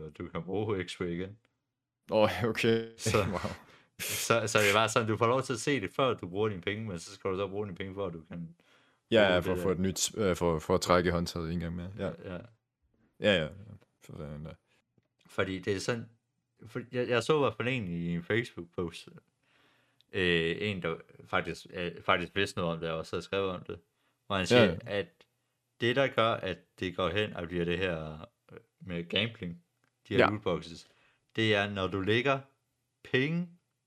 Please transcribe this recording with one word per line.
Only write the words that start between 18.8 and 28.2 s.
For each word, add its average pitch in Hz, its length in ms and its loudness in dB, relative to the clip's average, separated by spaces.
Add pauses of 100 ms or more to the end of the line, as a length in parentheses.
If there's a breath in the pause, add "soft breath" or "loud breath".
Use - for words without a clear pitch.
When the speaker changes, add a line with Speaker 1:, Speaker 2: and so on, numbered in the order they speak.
Speaker 1:
øh, 85 480 4
en, 98 220 -2
der 82 140 -2 (280)
faktisk, 85 460 -4
øh, 87 320 -8
faktisk 90 340 0
vidste 101 220 -2
noget 85 160 0
om 82 60 -8
det, 82 100 -4
og 80 160 -6
så - 100 -8
havde 85 80 -6
skrevet 98 260 -2
om 90 120 -8
det, - 160 -10 (480)
hvor 101 100 -2
han 95 60 2
Speaker 2:
Ja, 87 40 0
Speaker 1:
siger, 117 180 8
Speaker 2:
ja. 85 200 2
Speaker 1:
at 98 220 -4 (720)
det, 120 160 2
der 135 120 4
gør, 113 240 2
at 92 260 -4 (220)
det 90 160 -4
går 92 120 2
hen 104 280 0
og 87 120 -6
bliver 87 160 -2
det 85 140 0
her, 80 420 -4 (320)